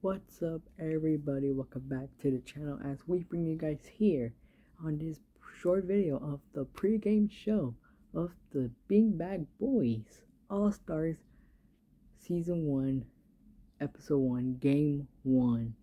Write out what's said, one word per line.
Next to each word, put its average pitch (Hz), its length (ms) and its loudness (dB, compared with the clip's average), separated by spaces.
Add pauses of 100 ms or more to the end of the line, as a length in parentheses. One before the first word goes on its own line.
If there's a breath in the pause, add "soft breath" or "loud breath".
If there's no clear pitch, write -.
What's 190 400 -6
up, 165 160 -4 (180)
everybody? 151 760 0
Welcome 131 320 -6
back 135 240 -6 (140)
to 143 60 2
the 131 100 0
channel 143 460 -10
as 139 120 -8 (100)
we 180 120 0
bring 170 260 -4
you 160 100 -2
guys 156 240 -4 (100)
here 139 440 0 (500 soft breath)
on 156 140 -4
this 156 200 -6 (440)
short 180 240 2
video 180 320 2
of 143 240 -6 (120)
the 139 120 -4 (120)
pregame 208 540 2
show 180 420 -2 (400 soft breath)
of 170 180 -2 (200)
the 131 180 -2 (200)
Bing 208 260 6
Bag 170 300 -4 (160)
Boys 143 640 -2 (260)
All-Stars 175 680 -2 (1040 soft breath)
Season 170 460 -2
one, 135 400 0 (760)
Episode 147 380 -2
one, 127 420 0
Game 143 480 2 (140)
one 120 600 4